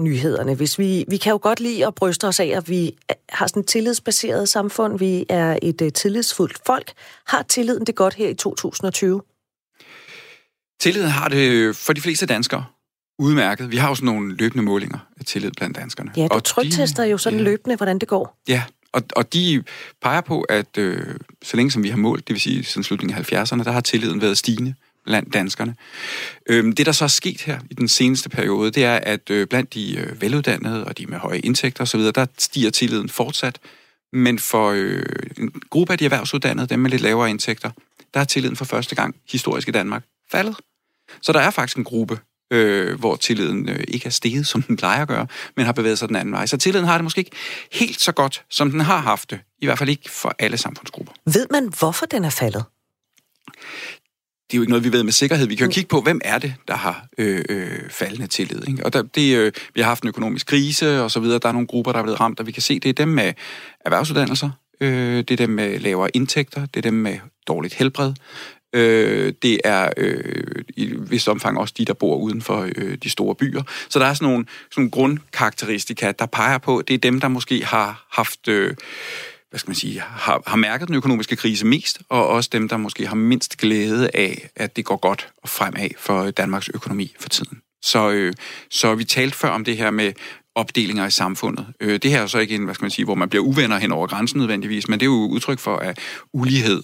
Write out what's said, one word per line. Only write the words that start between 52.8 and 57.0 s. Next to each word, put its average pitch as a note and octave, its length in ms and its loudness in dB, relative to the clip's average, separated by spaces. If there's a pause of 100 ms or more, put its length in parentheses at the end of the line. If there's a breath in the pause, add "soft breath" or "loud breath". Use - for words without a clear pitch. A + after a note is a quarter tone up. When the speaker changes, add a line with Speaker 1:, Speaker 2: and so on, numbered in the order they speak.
Speaker 2:
Det A#2+ 60 -2
er - 20 4
jo A#2 40 4
ikke A#2 80 0
noget, A#2+ 140 4
vi A#2+ 80 4
ved B2 100 4
med A2 100 2
sikkerhed. D3 340 4
Vi G#2 80 -2
kan B2 100 2
jo A#2+ 40 2
Speaker 1:
Mm. - 40 0
Speaker 2:
kigge F#3+ 160 0
på, D3 120 4
hvem D3+ 240 2
er A2 140 0
det, C3+ 160 -4 (140)
der F#2+ 80 -4
har, F#2+ 300 -6 (120)